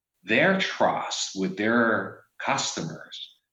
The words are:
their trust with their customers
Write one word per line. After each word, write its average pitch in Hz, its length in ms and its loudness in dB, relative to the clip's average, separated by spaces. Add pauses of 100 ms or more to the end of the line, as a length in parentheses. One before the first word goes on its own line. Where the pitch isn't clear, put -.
(240)
their 147 340 4
trust - 800 0
with 95 220 -2
their 110 680 2 (160)
customers - 760 -4 (380)